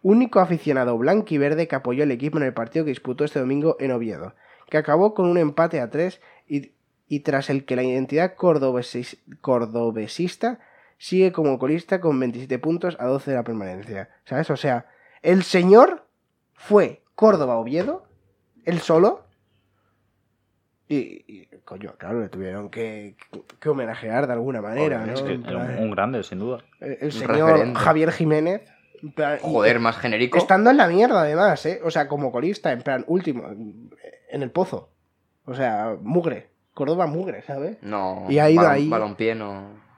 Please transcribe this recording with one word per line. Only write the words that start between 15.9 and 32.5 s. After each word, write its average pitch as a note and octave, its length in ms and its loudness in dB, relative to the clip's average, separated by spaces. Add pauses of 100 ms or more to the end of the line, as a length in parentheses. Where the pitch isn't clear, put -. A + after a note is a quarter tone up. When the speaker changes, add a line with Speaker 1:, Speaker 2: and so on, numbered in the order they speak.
Speaker 1:
fue F#3+ 500 2 (100)
Córdoba-Oviedo, D#3+ 880 0 (600)
él E3+ 160 -2
solo, F#3+ 440 2 (1600)
Y, D3 80 -2 (300)
y, F#2+ 200 -20 (180)
coño, G2 320 -16
claro, G#2 240 -6
le G2+ 80 -8
tuvieron F#2+ 400 -10
que, G#2+ 480 -12 (420)
que - 100 -6
homenajear A#2+ 580 -4
de B2 80 -4
alguna A#2 260 -4
manera, A#2+ 420 -2
Speaker 2:
Obviamente. A2 100 -8
Speaker 1:
¿no? B2+ 40 -6
Speaker 3:
Es C3+ 60 -6
que C#3 120 -6
Speaker 1:
En - 120 -10
Speaker 3:
era - 120 -8
un, B2 80 -6
Speaker 1:
plan, B2 180 -6
Speaker 3:
un G#2+ 60 -4
grande, G#2 320 -2
sin F#2 160 -10
duda. A#2 200 -6 (220)
Speaker 1:
el, C3+ 200 -10
el C#3+ 60 -8
Speaker 2:
Un D3 60 -4
Speaker 1:
señor D3+ 400 2
Speaker 2:
referente. C3 280 2
Speaker 1:
Javier D#3+ 320 4
Jiménez, D#3+ 500 0 (400)
en D3+ 100 -16
plan, D3 260 -2
y - 40 -10
Speaker 2:
Joder, A#2 380 4
más A#2 160 0
genérico. B2 420 0
Speaker 1:
estando G3 320 6
en C#4 60 8
la G#3 120 6
mierda, G3+ 340 4
además, D#3 440 2
¿eh? F3 160 -4
O E3 80 -4
sea, D3+ 180 -2
como C#3+ 220 -4
colista, D3+ 420 -4